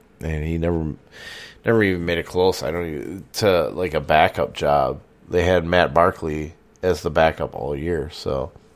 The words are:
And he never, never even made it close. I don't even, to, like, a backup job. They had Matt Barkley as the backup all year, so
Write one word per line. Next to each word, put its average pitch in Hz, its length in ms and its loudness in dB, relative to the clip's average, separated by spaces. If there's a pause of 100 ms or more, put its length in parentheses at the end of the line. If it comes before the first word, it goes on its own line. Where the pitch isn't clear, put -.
(220)
And 78 240 -4
he 82 120 -2
never, 82 360 -2 (720)
never 113 180 4
even 90 220 0
made 85 120 0
it 82 80 -4
close. 90 380 0
I 65 80 -2
don't 87 160 -4
even, 80 460 -10
to, 90 340 2
like, 82 260 -4
a 78 60 0
backup 78 540 2
job. 71 480 0 (280)
They 87 140 2
had 87 220 2
Matt 85 280 2
Barkley 80 600 0 (280)
as 90 200 0
the 85 80 -4
backup 78 440 2
all 71 220 -6
year, 78 360 -4
so - 400 -6 (240)